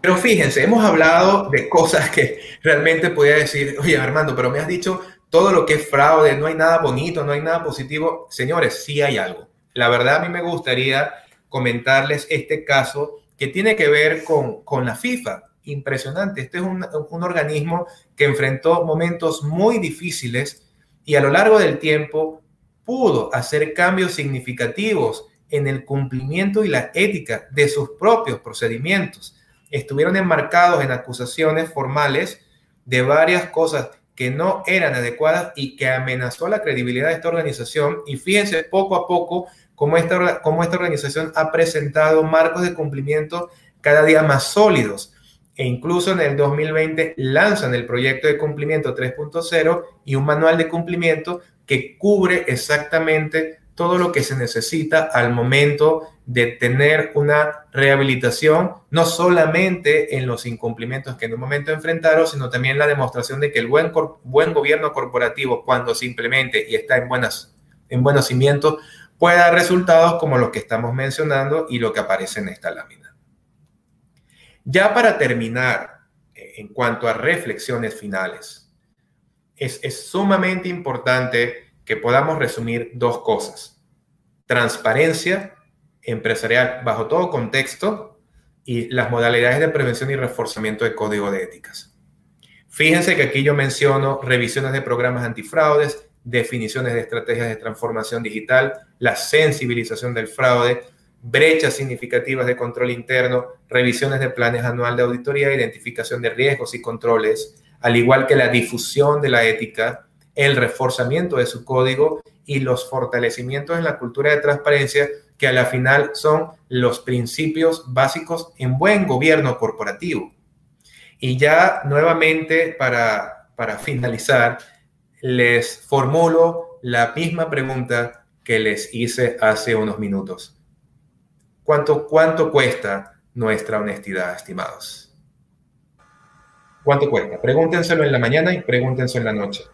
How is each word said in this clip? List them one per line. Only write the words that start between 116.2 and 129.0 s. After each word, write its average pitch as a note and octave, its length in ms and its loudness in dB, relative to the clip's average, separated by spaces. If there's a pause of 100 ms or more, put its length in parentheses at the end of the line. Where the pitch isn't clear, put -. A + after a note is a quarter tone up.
los B2 300 0
principios D#3 920 -2
básicos D#3+ 640 -2
en C3 200 -2
buen F#3+ 300 2
gobierno C#3 500 2
corporativo. G#2+ 760 -6 (840)
Y B2+ 180 -2
ya D#3+ 480 4
nuevamente, D#3+ 920 2
para, A#2 800 -2
para A2 220 -6
finalizar, B2 800 0 (640)
les A#2+ 640 0
formulo E3 920 2
la A#2+ 340 0
misma E3 340 -4
pregunta B2+ 760 -4 (180)
que A2+ 160 0
les G#2+ 340 -2
hice A#2+ 460 -2